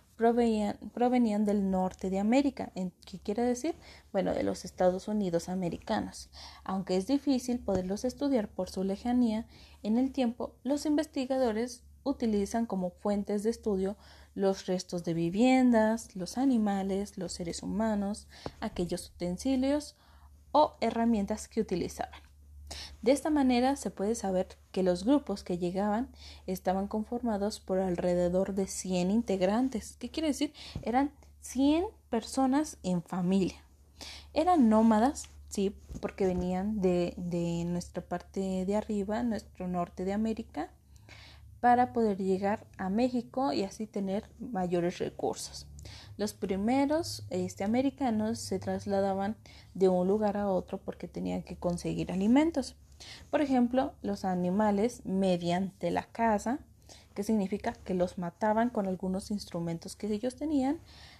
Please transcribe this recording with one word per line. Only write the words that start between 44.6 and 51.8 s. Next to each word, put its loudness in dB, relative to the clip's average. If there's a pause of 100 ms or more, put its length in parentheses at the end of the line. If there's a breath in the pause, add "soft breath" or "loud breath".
recursos. -6 (500 loud breath)
Los -4
primeros, 0
este, -4
americanos 0
se -4
trasladaban 0 (400 loud breath)
de 6
un 2
lugar 2
a 0
otro -2
porque -12
tenían -4
que -12
conseguir -4